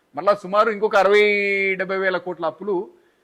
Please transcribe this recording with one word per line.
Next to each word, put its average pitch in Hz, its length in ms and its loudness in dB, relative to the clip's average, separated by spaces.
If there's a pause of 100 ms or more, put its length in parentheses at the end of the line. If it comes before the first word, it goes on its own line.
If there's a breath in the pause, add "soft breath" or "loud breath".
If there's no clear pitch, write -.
(160 soft breath)
మళ్ళా 196 200 0
సుమారు 202 340 0
ఇంకొక 214 260 -2
అరవై 202 800 2
డెబ్బై 185 220 -4
వేల 190 200 -2
కోట్ల 175 280 -8
అప్పులు, 185 460 -6 (320 soft breath)